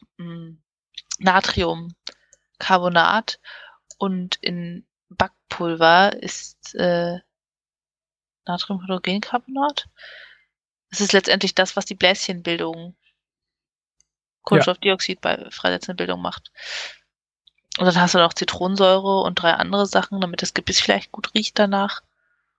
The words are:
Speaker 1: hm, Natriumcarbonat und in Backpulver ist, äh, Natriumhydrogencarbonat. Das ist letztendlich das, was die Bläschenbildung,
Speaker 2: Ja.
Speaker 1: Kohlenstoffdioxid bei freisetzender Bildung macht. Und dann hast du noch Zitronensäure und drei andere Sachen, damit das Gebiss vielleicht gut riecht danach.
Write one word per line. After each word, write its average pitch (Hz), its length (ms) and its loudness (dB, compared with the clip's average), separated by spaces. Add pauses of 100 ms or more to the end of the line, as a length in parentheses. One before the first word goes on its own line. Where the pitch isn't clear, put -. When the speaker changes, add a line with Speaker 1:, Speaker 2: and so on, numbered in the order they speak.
(180)
Speaker 1:
hm, 165 440 -16 (560)
Natriumcarbonat 175 2250 0 (580)
und 185 380 -4
in 175 500 -8 (220)
Backpulver 170 1120 2
ist, - 520 -12
äh, 175 440 0 (1300)
Natriumhydrogencarbonat. 196 1400 -4 (1000)
Das 180 100 -6
ist 202 120 -2
letztendlich 196 420 2
das, 185 220 0
was 196 100 -4
die - 80 -10
Bläschenbildung, 175 1000 -2
Speaker 2:
Ja. - 20 -20 (1500)
Speaker 1:
Kohlenstoffdioxid 180 800 2
bei - 280 -4
freisetzender 90 460 -4
Bildung 90 240 -4
macht. - 320 -10 (1300)
Und 180 80 2
dann 175 120 4
hast 180 160 4
du 185 40 6
noch 170 160 6
Zitronensäure 190 880 2
und 180 140 0
drei 170 180 2
andere 196 320 0
Sachen, 196 340 -2
damit 175 220 -4
das 190 120 -6
Gebiss - 260 -2
vielleicht - 300 0
gut - 240 -10
riecht - 240 -2
danach. 202 440 0 (560)